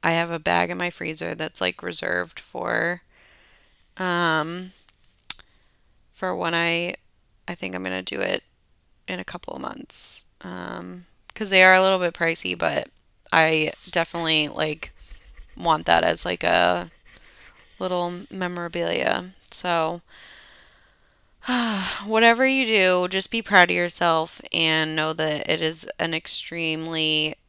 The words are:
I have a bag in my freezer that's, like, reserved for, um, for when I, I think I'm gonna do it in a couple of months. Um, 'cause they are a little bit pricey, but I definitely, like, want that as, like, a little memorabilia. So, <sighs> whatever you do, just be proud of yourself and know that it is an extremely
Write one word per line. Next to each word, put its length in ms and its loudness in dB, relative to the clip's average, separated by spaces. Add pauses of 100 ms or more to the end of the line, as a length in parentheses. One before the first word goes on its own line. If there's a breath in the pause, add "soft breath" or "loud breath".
I 80 2
have 200 0
a 80 -4
bag 300 2
in 80 -8
my 120 -2
freezer 460 -6
that's, 260 -8
like, 220 -2
reserved 560 -4
for, 600 -4 (960 soft breath)
um, 720 -2 (1400 soft breath)
for 240 -6
when 200 -4
I, 400 -2 (520)
I 80 -10
think 200 -10
I'm 80 -8
gonna 180 -4
do 180 -10
it 240 -4 (640)
in 120 -10
a 60 -12
couple 280 -14
of 80 -12
months. 640 -8 (160)
Um, 640 -12 (300)
'cause 160 -4
they 120 8
are 100 10
a 80 8
little 180 4
bit 160 -2
pricey, 420 0
but 320 -2 (420)
I 400 2 (180)
definitely, 600 0
like, 420 -6 (640 soft breath)
want 300 0
that 180 6
as, 220 2
like, 180 -4
a 460 4 (880 loud breath)
little 340 -4 (180)
memorabilia. 1000 -4 (200)
So, 500 -2 (1500 loud breath)
<sighs> 580 -2
whatever 400 6
you 200 4
do, 420 4
just 240 -2
be 100 -2
proud 300 6
of 40 0
yourself 680 0 (120)
and 420 2
know 180 0
that 360 -4
it 120 2
is 280 -4 (100)
an 140 -2
extremely 1200 -2 (140)